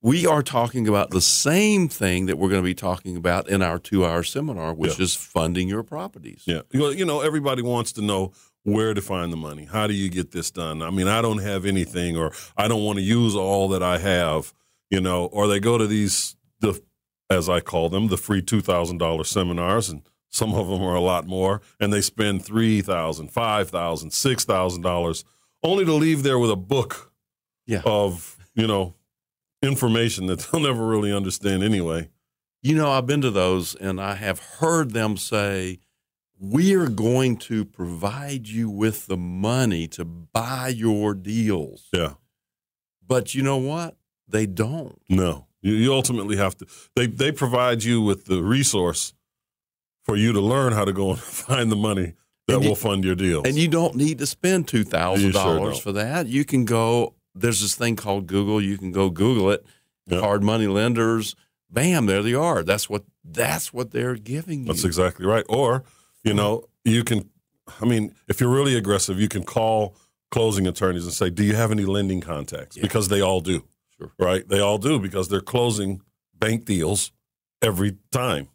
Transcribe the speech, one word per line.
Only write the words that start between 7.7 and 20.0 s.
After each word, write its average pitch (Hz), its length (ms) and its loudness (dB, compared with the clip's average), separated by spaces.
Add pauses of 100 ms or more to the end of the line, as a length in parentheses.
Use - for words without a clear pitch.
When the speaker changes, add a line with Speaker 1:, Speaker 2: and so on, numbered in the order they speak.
Speaker 2:
to 107 80 -6
know 95 280 -2 (320)
where 107 320 0
to 101 80 -2
find 87 300 -4
the 82 40 -6
money. 76 280 -12
How 104 240 -2
do 104 60 0
you 98 140 -2
get 90 220 -6
this 85 220 -8
done? 80 280 -6
I 82 100 -6
mean, 95 180 0
I 110 120 2
don't 110 180 0
have 98 280 -4
anything, 87 500 -2
or 80 160 -2 (240)
I 104 120 0
don't 110 160 0
wanna 101 160 -2
use 110 340 2
all 98 360 2
that 92 120 0
I 90 160 2
have, 85 560 0 (360)
you 95 100 2
know, 90 260 0
or 104 220 0
they 101 100 2
go 117 180 2
to 110 120 2
these, 104 480 0 (240)
the, 101 200 0 (480)
as 90 200 2
I 87 100 2
call 85 300 -2
them, 98 200 0
the 92 80 0
free 98 260 0
two 107 180 0
thousand 87 380 0
dollar 82 260 0
seminars, 92 640 0
and 76 140 -10 (280)